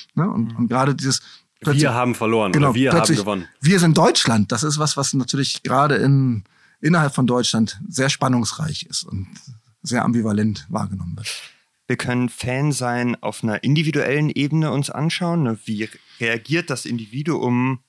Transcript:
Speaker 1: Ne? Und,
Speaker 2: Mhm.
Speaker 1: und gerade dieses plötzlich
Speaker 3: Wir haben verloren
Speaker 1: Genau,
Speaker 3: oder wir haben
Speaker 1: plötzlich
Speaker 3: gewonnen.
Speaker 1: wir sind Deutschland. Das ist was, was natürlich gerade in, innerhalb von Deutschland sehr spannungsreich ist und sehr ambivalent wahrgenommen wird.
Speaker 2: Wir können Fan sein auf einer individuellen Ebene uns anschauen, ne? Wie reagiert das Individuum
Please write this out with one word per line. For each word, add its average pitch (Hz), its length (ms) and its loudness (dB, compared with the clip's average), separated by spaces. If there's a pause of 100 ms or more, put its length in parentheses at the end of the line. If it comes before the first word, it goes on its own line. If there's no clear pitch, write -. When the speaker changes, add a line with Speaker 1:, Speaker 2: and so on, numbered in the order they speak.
(140)
Speaker 1:
Ne? 165 160 0
Und, 117 220 -2
Speaker 2:
Mhm. 113 60 -12
Speaker 1:
und 117 100 0
gerade 131 260 2
dieses 127 280 -4 (380)
plötzlich 147 220 2
Speaker 3:
Wir 135 140 2
haben 123 180 2
verloren 110 380 0
Speaker 1:
Genau, 143 160 4
Speaker 3:
oder 120 80 2
wir 127 160 2
haben 170 60 4
Speaker 1:
plötzlich 160 220 4
Speaker 3:
gewonnen. 98 280 -4 (140)
Speaker 1:
wir 180 180 6
sind 160 180 6
Deutschland. 117 540 4
Das 123 100 -2
ist 151 160 -2
was, 151 180 0
was 139 200 -2
natürlich 131 480 -2
gerade 139 320 2
in, 127 480 2 (380)
innerhalb 156 340 2
von 131 100 2
Deutschland 113 640 0
sehr 135 200 0
spannungsreich 127 720 -2
ist - 200 -8
und 95 240 -8 (540)
sehr 117 240 -2
ambivalent 107 640 0
wahrgenommen 98 480 -6
wird. 107 100 -10 (600)
Speaker 2:
Wir 127 100 0
können 123 320 -2
Fan 135 440 -2
sein 120 500 -2
auf - 200 -8
einer 107 200 -2
individuellen 147 640 0
Ebene 151 420 0
uns 139 200 -2
anschauen, 170 500 -2
ne? 113 240 -2
Wie 107 240 -6 (300)
reagiert 120 500 -2
das 127 160 -6
Individuum 123 1040 -2